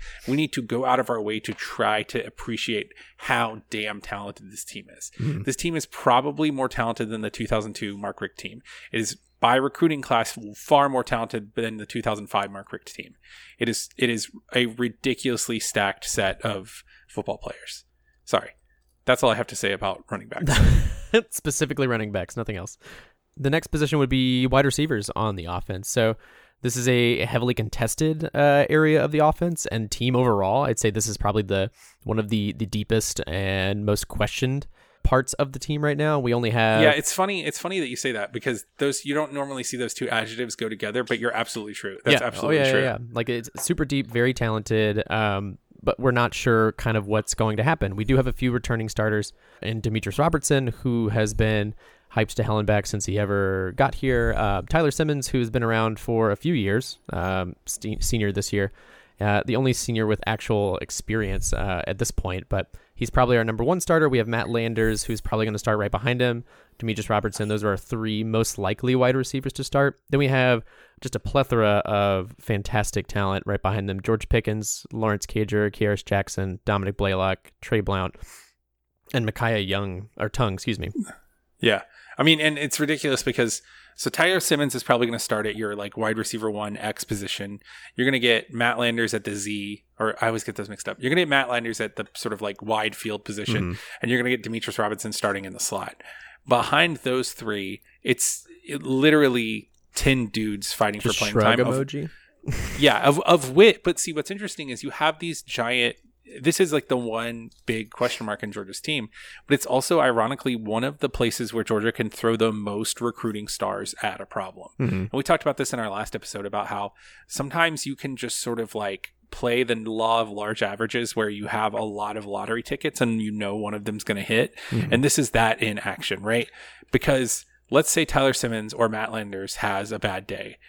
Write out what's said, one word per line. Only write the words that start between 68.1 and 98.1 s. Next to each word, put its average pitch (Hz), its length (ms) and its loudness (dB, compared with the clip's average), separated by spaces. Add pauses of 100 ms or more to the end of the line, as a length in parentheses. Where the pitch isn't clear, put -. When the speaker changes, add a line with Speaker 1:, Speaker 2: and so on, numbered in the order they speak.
Speaker 2:
most 110 360 0
likely 107 360 0
wide 127 200 4
receivers 131 380 -4
to 135 100 -8
start. 139 360 0 (120)
Then 139 80 4
we 143 80 4
have 127 360 4 (380)
just - 140 -4
a 104 40 -2
plethora 113 680 2
of 101 540 0
fantastic 104 680 -2
talent 98 400 0
right 101 140 -2
behind 98 280 -2
them. 95 120 -4
George 110 280 0
Pickens, 107 640 -2
Lawrence 110 320 0
Cager, 104 460 0
Kearis 104 340 0
Jackson, 98 600 -2
Dominic 98 300 0
Blaylock, 95 640 -2
Trey 110 220 0
Blount, 95 340 -2 (1000)
and 120 100 0
Micaiah 113 320 0
Young, 98 600 -4
or - 120 -2
Tongue, 107 240 0
excuse - 240 -4
me. - 120 -6 (680)
Speaker 1:
Yeah. 107 220 4 (380)
I 143 40 2
mean, 156 160 6
and 151 200 2
it's 143 200 -2
ridiculous 147 440 0
because, 120 380 0 (340)
so - 160 -4
Tyler 180 280 4
Simmons 147 360 0
is 123 80 -6
probably 120 240 4
gonna 117 120 -4
start 107 280 0
at 104 80 -4
your, 104 200 -4
like, 104 220 -8
wide 110 220 0
receiver 110 320 -4
one 104 260 -6
X - 260 -6
position. 101 560 -8 (360)
You're 127 100 0
gonna 135 140 2
get 117 340 4
Matt 120 240 2
Landers 117 380 0
at 104 80 -4
the 104 120 -4
Z, 101 480 -6 (160)
or 110 240 -2
I 113 40 4
always 113 160 -2
get 107 120 -8
those 101 140 -8
mixed - 180 -14
up. 101 120 -6
You're 127 100 -2
gonna 165 120 4
get 165 80 0
Matt 139 200 2
Landers 117 320 -2
at 107 140 -6
the 104 100 -6 (100)
sort 107 180 -6
of, 101 80 -6
like, 101 200 -6
wide 107 340 -2
field 107 300 -6
position, 101 480 -2
Speaker 2:
Mm-hmm. - 60 -8 (220)
Speaker 1:
and 117 100 0
you're 127 80 4
gonna 123 120 0
get 123 120 -2
Demetrius 113 340 -6
Robinson 107 360 -2
starting 98 320 -2
in 92 80 -12
the - 60 -12
slot. - 420 -6 (460)
Behind 143 500 4
those 127 360 -2
three, 101 480 -6 (220)
it's, - 440 0 (180)